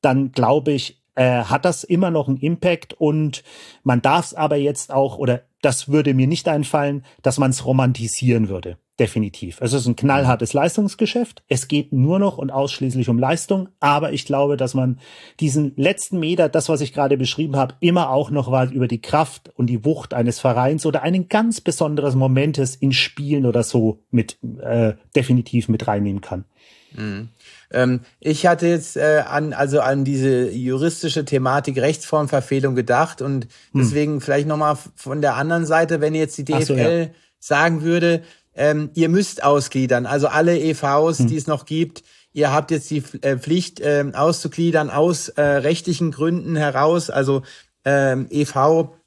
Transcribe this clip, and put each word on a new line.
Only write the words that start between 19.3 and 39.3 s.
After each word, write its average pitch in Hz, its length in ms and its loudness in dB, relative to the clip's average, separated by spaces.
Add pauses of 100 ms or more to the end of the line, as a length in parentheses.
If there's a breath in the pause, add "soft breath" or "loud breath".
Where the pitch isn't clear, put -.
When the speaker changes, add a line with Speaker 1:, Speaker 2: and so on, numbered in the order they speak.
Speaker 1:
und 123 140 0
die 117 160 -4
Wucht 151 300 -2
eines 120 260 0
Vereins 131 440 0
oder 156 180 0
einen 175 260 -2
ganz 220 320 0
besonderen 151 580 0
Momentes 135 580 2
in 139 160 0
Spielen 143 540 -2
oder 120 160 2
so 110 480 0
mit, 113 280 0 (220)
äh, 117 340 0 (220)
definitiv 123 520 2
mit 110 200 0
reinnehmen 101 320 -2
kann. 92 240 -10 (500 soft breath)
Speaker 2:
Mhm. 107 360 -10 (420 loud breath)
Ähm, 127 280 2 (200 soft breath)
ich 151 260 0
hatte 170 200 4
jetzt, 170 320 -2
äh, 151 280 4
an, 147 280 -4
also 143 260 0
an 135 240 0
diese 131 460 0
juristische 135 760 -4
Thematik 135 540 0
Rechtsformverfehlung 139 960 -2
gedacht 127 480 0
und 135 220 -4
Speaker 1:
Hm. - 360 -6
Speaker 2:
deswegen 147 400 0
vielleicht 143 260 0
nochmal 151 280 0
f-, - 200 -14
von 143 280 -8
der 135 140 2
anderen 165 280 -2
Seite, 160 380 2
wenn 151 120 0
jetzt 156 220 -2
die 147 160 -6
Speaker 1:
Ach 139 80 2
so, 143 140 0
Speaker 2:
D 127 60 2
F 117 60 4
L 170 140 2
Speaker 1:
ja. 160 80 -4 (320 soft breath)
Speaker 2:
sagen 156 420 2
würde, 165 400 2 (320 loud breath)
ähm, 151 380 0
ihr 165 160 2
müsst 190 340 0